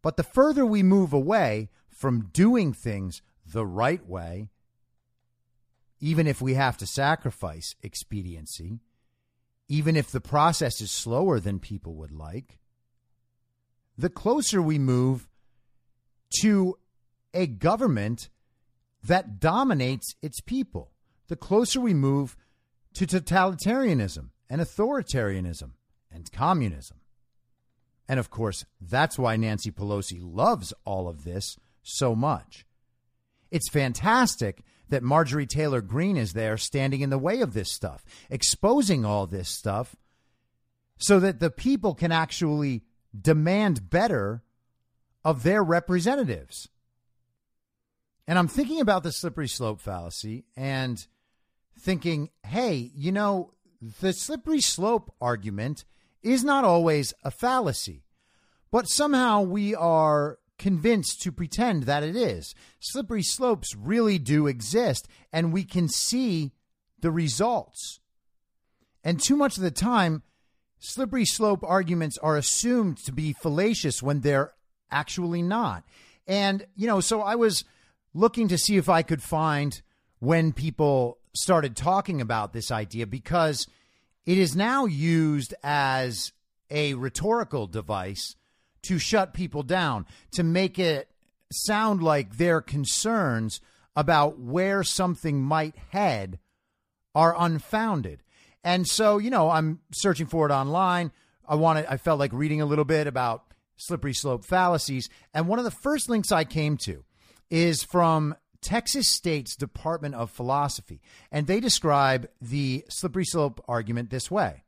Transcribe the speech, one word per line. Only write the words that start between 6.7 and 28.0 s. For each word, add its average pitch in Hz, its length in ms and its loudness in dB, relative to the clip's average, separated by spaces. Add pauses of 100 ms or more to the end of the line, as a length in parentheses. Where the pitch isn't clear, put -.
to - 80 -10
sacrifice 117 960 -4
expediency, 90 1000 -12 (880)
even 156 300 2
if - 140 -2
the 131 100 -4
process 147 580 2
is 104 120 -8
slower 131 480 0
than 95 200 -4
people 82 360 -12
would 78 160 -14
like, 78 480 -16 (1400)
the 147 120 -2
closer 220 520 2
we 156 180 2
move 127 480 2 (1120)
to 196 360 4 (560)
a 175 140 0
government 123 840 0 (720)
that 110 360 0
dominates 160 840 0
its 151 180 -10
people, - 520 -8 (360)
the 165 80 -8
closer 233 460 0
we 226 120 2
move 139 440 0 (560)
to 190 120 -2
totalitarianism 180 1200 0 (200)
and 147 120 -4
authoritarianism 107 1080 -4 (380)
and 85 220 -18
communism. 120 680 -2 (1080)